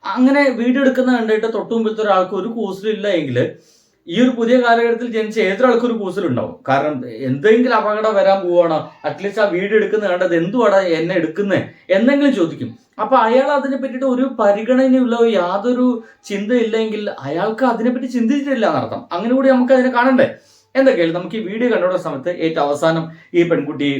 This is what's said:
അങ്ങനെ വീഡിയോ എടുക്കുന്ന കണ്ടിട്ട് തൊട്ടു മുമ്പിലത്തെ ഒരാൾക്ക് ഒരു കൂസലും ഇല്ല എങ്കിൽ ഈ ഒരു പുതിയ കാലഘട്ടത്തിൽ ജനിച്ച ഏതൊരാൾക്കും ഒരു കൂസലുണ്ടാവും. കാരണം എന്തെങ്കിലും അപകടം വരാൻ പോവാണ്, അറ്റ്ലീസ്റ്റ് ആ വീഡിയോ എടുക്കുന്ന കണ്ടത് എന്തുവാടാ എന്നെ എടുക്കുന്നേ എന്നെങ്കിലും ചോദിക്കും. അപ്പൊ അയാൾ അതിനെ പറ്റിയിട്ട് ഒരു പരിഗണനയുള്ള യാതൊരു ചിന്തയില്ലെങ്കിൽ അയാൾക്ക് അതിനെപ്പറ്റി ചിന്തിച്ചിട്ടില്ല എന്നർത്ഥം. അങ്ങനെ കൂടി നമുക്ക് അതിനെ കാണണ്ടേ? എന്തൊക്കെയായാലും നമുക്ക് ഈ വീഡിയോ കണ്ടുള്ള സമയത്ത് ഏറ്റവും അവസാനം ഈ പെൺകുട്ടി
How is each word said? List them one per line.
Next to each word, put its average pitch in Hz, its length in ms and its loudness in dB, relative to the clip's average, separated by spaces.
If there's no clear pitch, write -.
അങ്ങനെ 269 280 4
വീഡിയോ 254 220 0
എടുക്കുന്ന 254 340 0
കണ്ടിട്ട് 220 380 -2
തൊട്ടു 190 200 -6
മുമ്പിലത്തെ 214 300 -2
ഒരാൾക്ക് 190 360 0
ഒരു 214 160 -6
കൂസലും 196 380 -6
ഇല്ല 196 120 -6
എങ്കിൽ 131 180 -4
ഈ 170 160 -8
ഒരു 254 140 4
പുതിയ 233 180 2
കാലഘട്ടത്തിൽ 233 500 2
ജനിച്ച 220 220 -4
ഏതൊരാൾക്കും 233 420 2
ഒരു 226 120 -2
കൂസലുണ്ടാവും. 170 520 -4
കാരണം 143 260 0
എന്തെങ്കിലും 226 500 4
അപകടം 214 400 -2
വരാൻ 196 240 4
പോവാണ്, 170 340 2
അറ്റ്ലീസ്റ്റ് 196 380 -4
ആ - 100 -2
വീഡിയോ 202 240 0
എടുക്കുന്ന 208 320 0
കണ്ടത് 180 300 0
എന്തുവാടാ 202 380 2
എന്നെ 170 220 -2
എടുക്കുന്നേ 185 400 -2
എന്നെങ്കിലും 277 420 4
ചോദിക്കും. 143 300 -4
അപ്പൊ 254 120 0
അയാൾ 262 240 2
അതിനെ 269 220 -4
പറ്റിയിട്ട് 262 340 -4
ഒരു 262 100 0
പരിഗണനയുള്ള 240 760 2
യാതൊരു 220 480 0
ചിന്തയില്ലെങ്കിൽ 214 720 -2
അയാൾക്ക് 214 460 -2
അതിനെപ്പറ്റി 247 420 -4
ചിന്തിച്ചിട്ടില്ല 247 540 -2
എന്നർത്ഥം. 135 320 -4
അങ്ങനെ 226 220 -2
കൂടി 269 180 2
നമുക്ക് 247 220 2
അതിനെ 254 200 2
കാണണ്ടേ? 254 300 4
എന്തൊക്കെയായാലും 170 440 2
നമുക്ക് 180 220 -8
ഈ - 80 -8
വീഡിയോ 226 240 -2
കണ്ടുള്ള 180 320 0
സമയത്ത് 151 260 -6
ഏറ്റവും 160 220 0
അവസാനം 160 360 0
ഈ 170 120 4
പെൺകുട്ടി 143 380 -2